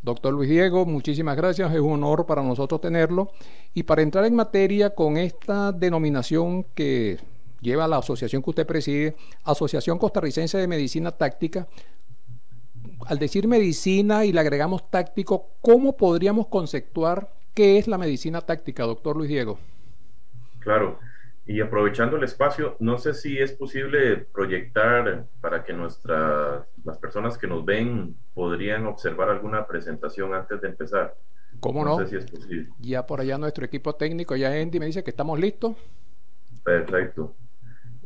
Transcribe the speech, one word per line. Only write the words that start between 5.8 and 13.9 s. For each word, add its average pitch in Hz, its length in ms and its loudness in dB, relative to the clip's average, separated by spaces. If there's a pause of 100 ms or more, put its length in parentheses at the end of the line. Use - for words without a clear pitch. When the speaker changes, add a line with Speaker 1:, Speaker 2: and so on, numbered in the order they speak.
Speaker 1:
que 123 420 2 (420)
lleva 139 280 2
la 156 100 4
asociación 127 460 0
que 170 80 -2
usted 151 160 0
preside, 151 480 0 (280)
Asociación 156 540 2
Costarricense 165 600 0
de 185 80 2
Medicina 165 460 0
Táctica, 160 540 -2 (1400)
al 151 100 -2
decir 190 300 0
medicina 208 760 4